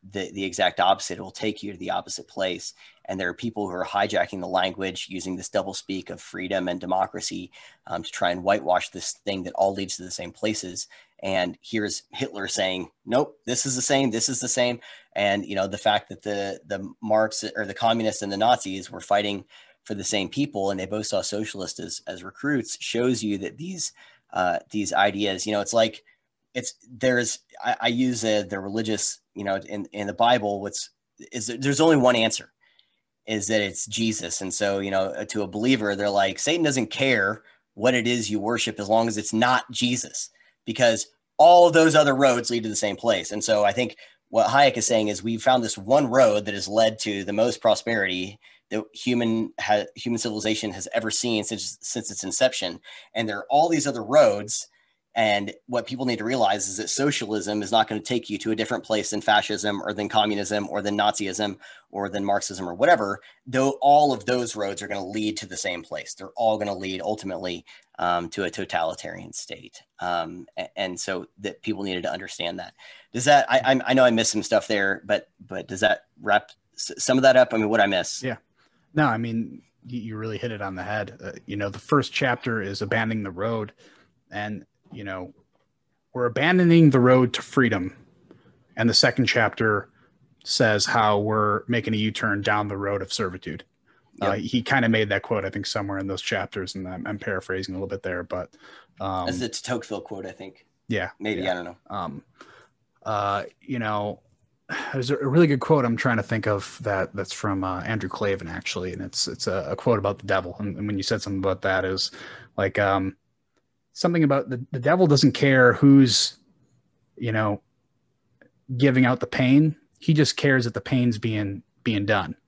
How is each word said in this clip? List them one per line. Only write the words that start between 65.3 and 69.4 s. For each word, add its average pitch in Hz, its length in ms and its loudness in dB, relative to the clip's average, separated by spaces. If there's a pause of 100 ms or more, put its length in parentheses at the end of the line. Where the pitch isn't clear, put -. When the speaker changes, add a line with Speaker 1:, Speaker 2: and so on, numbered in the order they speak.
Speaker 1:
to 107 80 -10
the 90 120 -12
same 87 260 -6
place. - 320 -12
They're 95 140 -16
all 110 280 0
gonna 104 160 -4
lead 95 280 -6
ultimately, 92 640 -6 (360)
um, 87 300 0
to 98 160 -4
a 85 40 -4
totalitarian 85 840 -6
state. - 500 -16 (160)